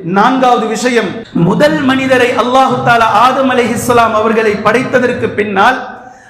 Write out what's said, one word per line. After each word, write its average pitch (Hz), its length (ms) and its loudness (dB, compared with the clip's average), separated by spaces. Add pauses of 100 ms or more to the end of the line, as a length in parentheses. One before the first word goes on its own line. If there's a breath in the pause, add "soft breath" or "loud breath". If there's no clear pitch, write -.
நான்காவது 226 640 0
விஷயம், 220 420 -2 (240)
முதல் 285 480 0
மனிதரை 262 460 0
அல்லாஹு 247 580 0
தாலா 233 220 2 (180)
ஆதம் 262 260 0
அலைஹிஸ்ஸலாம் 233 640 0
அவர்களை 220 380 0
படைத்ததற்கு 240 800 -2
பின்னால் 208 720 -2 (300 loud breath)